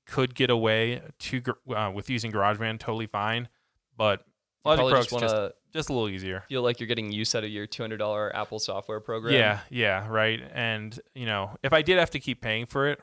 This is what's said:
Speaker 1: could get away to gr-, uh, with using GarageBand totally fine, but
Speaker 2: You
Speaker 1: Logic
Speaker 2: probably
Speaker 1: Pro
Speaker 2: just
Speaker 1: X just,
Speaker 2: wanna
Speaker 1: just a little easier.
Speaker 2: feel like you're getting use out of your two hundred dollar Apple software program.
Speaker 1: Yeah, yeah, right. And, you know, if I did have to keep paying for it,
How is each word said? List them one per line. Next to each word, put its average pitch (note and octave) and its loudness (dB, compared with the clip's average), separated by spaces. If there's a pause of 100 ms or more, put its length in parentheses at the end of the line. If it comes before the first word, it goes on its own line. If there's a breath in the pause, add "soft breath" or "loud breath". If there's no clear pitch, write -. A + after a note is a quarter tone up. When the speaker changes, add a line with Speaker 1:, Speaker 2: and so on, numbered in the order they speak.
Speaker 1:
could B2+ 0
get B2+ 4
away A2+ 2 (180)
to - -4
gr-, B2 -4
uh, G#2+ -2
with G2+ -8
using A#2 -2
GarageBand G#2+ 2
totally A2+ -4
fine, A2 -2 (480)
but G#2 2 (460)
Speaker 2:
You D3+ 6
Speaker 1:
Logic D#3 6
Speaker 2:
probably B2+ 6
Speaker 1:
Pro C3+ 8
Speaker 2:
just A2+ -2
Speaker 1:
X A#2+ 0
just, A2+ 2
Speaker 2:
wanna G2+ 0 (200)
Speaker 1:
just D#3 -4
a C#3+ -2
little A2 2
easier. F#2+ -6
Speaker 2:
feel B2+ -2
like A#2+ 2
you're A2+ -8
getting A2 -2
use G#2+ 0
out A2 -2
of G#2+ -6
your G#2 -6
two - -8
hundred A2 -6
dollar G#2 -2
Apple G#2+ -6
software G#2+ -6
program. A2+ -2
Speaker 1:
Yeah, G#2 4 (100)
yeah, G#2+ 0
right. A2 2 (120)
And, A2 -4 (140)
you B2+ -8
know, G2+ -2
if C3+ 0
I D#3 6
did F3+ 4
have E3 4
to C#3+ -6
keep - -6
paying A#2 -2
for C#3 -2
it, C#3+ -4